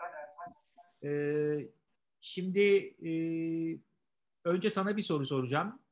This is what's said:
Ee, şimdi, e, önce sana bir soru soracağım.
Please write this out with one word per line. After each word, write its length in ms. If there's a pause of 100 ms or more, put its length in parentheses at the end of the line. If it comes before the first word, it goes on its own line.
(1040)
Ee, 640 (520)
şimdi, 400 (460)
e, 40 (1300)
önce 260
sana 260
bir 60
soru 240
soracağım. 520 (140)